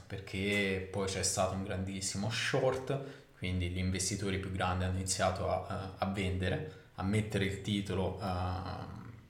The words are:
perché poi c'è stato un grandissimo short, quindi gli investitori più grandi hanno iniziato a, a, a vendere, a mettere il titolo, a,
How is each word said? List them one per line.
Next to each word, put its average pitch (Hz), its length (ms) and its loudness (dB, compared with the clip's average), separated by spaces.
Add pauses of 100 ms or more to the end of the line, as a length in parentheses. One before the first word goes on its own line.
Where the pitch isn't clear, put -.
perché 98 840 0
poi 98 180 0
c'è 95 140 0
stato 90 320 2
un 95 100 -2
grandissimo 98 680 -2
short, 131 680 2 (380)
quindi 90 320 0
gli 87 100 -2
investitori 92 600 0
più 92 120 -4
grandi 92 340 2
hanno 92 120 2
iniziato 92 540 2
a, 92 160 0
a, 95 320 -4
a - 80 0
vendere, 98 760 0 (120)
a - 80 -4
mettere 101 420 2
il 95 160 -2
titolo, 92 600 0
a, 90 680 -2 (440)